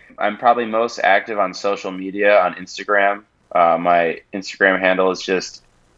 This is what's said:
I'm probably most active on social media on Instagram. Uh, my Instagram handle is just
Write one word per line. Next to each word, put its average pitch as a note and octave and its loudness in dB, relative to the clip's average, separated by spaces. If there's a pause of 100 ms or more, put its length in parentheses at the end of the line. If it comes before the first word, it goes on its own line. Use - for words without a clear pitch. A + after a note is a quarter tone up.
(180)
I'm G#2 -4
probably A#2+ 2
most A2+ -4
active G#2 0
on F#2 -2
social G2+ -4
media G2 2
on F2 0
Instagram. G2+ -2 (300)
Uh, E2 4
my E2+ 0 (100)
Instagram F#2+ 0
handle F#2 2
is F2+ -6
just - -4 (360)